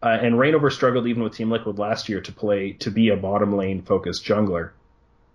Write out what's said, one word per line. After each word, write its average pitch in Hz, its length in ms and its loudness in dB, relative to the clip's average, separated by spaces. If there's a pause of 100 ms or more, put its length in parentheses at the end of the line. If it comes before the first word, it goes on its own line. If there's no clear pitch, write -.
Uh, 113 200 2
and 117 140 2
Reignover 143 360 4
struggled 123 360 2
even 117 160 0
with 110 120 -4
Team 113 160 -2
Liquid 110 260 -4
last 104 300 -4
year 98 140 -4
to - 100 -14
play, 98 420 -2
to - 180 -8
be 113 180 4
a 101 80 4
bottom 101 400 0
lane 95 240 -2
focused 90 420 -2
jungler. 98 480 0 (640)